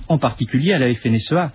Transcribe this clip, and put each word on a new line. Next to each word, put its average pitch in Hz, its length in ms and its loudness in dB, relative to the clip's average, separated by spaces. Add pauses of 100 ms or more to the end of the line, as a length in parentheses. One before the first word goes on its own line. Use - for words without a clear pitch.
en 160 80 2
particulier 131 560 0
à 160 60 0
la 123 120 2
F 113 140 -4
N 113 80 2
S 110 180 0
E 156 60 0
A. 170 180 -2